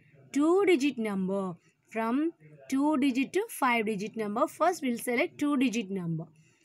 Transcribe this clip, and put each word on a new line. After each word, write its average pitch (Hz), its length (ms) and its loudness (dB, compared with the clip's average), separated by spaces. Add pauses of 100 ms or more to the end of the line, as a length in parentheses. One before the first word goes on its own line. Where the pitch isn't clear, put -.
(320)
Two-digit 311 640 2
number. 196 560 -2 (380)
From 247 420 -2 (380)
two-digit 277 640 2
to 392 160 2
five-digit 220 680 -2
number. 220 300 -2
First, 339 340 0
we'll 247 160 -2
select 247 400 -2
two-digit 247 540 0
number. 170 340 -4 (400)